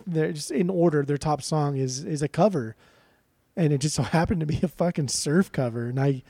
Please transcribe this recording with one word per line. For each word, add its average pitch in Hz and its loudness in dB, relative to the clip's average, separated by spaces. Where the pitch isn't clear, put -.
they're 165 -2
just 147 -8
in 202 0
order. 165 4
Their 139 -2
top 147 -2
song 143 0
is, 131 -2
is 151 -4
a 147 -2
cover, 160 2
and 160 2
it 139 0
just 151 -2
so 151 0
<laughs> 156 2
happened 175 0
to 156 -2
be 156 -2
a 185 0
fucking 170 -2
surf - 0
cover. 120 -2
And 131 -2
I, 135 0